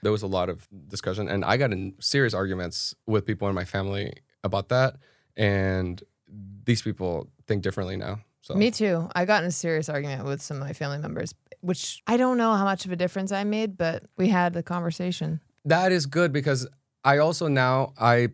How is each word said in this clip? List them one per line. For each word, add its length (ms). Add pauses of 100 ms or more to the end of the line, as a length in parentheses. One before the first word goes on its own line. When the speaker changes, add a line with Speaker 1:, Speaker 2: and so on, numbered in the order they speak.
Speaker 1:
There 100
was 100
a 40
lot 200
of 220 (180)
discussion, 400
and 160
I 140
got 160
in 260
serious 340
arguments 640 (120)
with 180
people 240
in 60
my 100
family 480 (320)
about 240
that, 260 (400)
and 680 (600)
these 180
people 460 (200)
think 160
differently 340
now. 240 (180)
So. 140
Speaker 2:
Me 180
too. 420
I 120
got 180
in 60
a 20
serious 380
argument 340
with 180
some 200
of 20
my 80
family 260
members, 380 (240)
which 480
I 80
don't 220
know 180
how 80
much 220
of 80
a 20
difference 380
I 100
made, 340
but 260 (120)
we 140
had 240
the 100
conversation. 760 (240)
Speaker 1:
That 260
is 140
good 260
because 360 (360)
I 140
also 300
now, 500
I 360